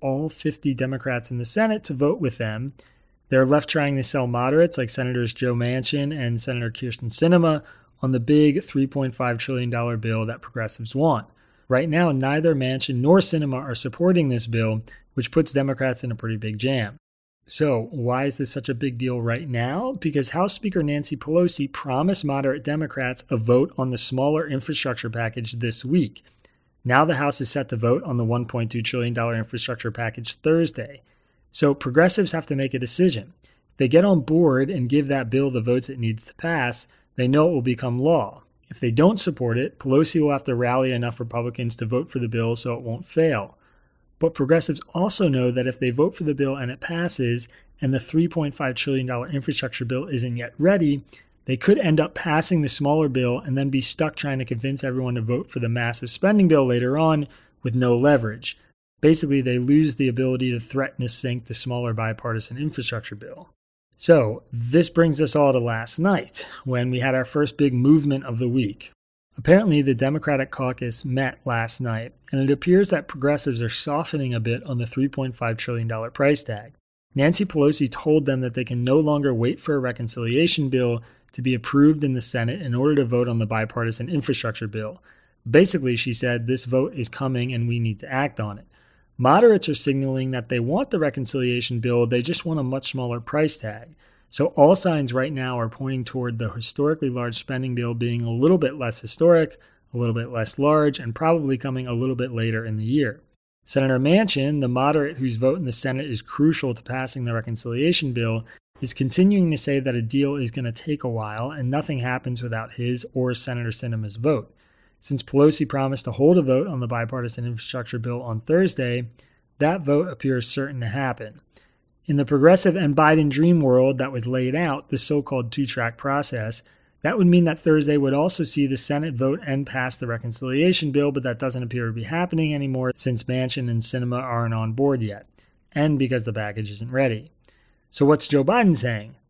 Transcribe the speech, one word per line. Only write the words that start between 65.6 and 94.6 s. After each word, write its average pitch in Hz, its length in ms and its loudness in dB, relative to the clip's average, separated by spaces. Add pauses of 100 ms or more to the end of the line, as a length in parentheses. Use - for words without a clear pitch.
night, 180 460 0 (180)
when 127 280 -2
we 123 100 -2
had 131 140 0
our 127 100 0
first 147 320 -2
big 143 160 4
movement 139 500 4
of 120 160 -6
the 127 80 0
week. 120 440 -2 (440)
Apparently, 170 460 4
the 135 140 2
Democratic 135 560 -2
caucus 127 520 -6
met 131 400 -2
last 117 380 -4
night, 113 320 -4 (180)
and 139 80 0
it 135 140 2
appears 185 360 4
that 151 180 0
progressives 139 560 -2
are 117 40 -2
softening 143 640 -4
a 117 80 -2
bit 117 240 -4
on 131 140 -6
the 120 80 -2
three 131 220 -2
point 131 280 -6
five 113 220 -4
trillion 117 300 -6
dollar 113 240 -6
price 143 320 2
tag. 107 300 -10 (420)
Nancy 151 280 4
Pelosi 147 460 2
told 151 380 2
them 131 140 0
that 123 120 -4
they 127 100 -4
can 120 200 -4
no 135 160 4
longer 147 340 2
wait 120 260 0
for - 140 -4
a 139 60 0
reconciliation 127 920 0
bill 123 320 0 (300)
to - 100 -10
be 127 140 0
approved 143 480 4
in 135 100 0
the 123 80 -2
Senate 120 400 -4
in 123 140 -4
order 139 180 2
to 143 120 4
vote 120 220 0
on 117 120 0
the 110 80 0
bipartisan 113 600 -4
infrastructure 131 600 -2
bill. 107 340 -10 (480)
Basically, 143 460 6
she 117 180 -4
said, 120 320 -2
"This 120 200 -2
vote 131 280 0
is 123 160 -6
coming 131 420 -4
and 120 160 -2
we 120 120 -2
need 113 220 -2
to 143 120 -8
act 139 260 -2
on 104 200 -6
it." - 80 -20 (500)
Moderates 190 500 6
are 156 60 -2
signaling 135 560 -2
that 123 200 -6
they 120 100 0
want 170 320 -2
the 185 80 0
reconciliation 123 800 -2
bill, 120 260 2
they 123 160 0
just 160 240 -4
want 160 140 -2
a 135 40 -2
much 131 280 -4
smaller 120 280 -4
price 151 380 -2
tag. 110 380 -12 (320)
So 147 280 -2
all 151 200 8